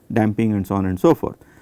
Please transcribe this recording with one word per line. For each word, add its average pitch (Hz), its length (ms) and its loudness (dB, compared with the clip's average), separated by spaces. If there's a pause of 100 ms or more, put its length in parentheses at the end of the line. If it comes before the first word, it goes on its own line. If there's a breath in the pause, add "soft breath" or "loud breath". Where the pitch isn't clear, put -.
(140)
damping 110 400 0
and 98 140 -2
so 101 80 -2
on 95 100 0
and 92 140 -4
so 165 160 4
forth. - 220 -8 (240 soft breath)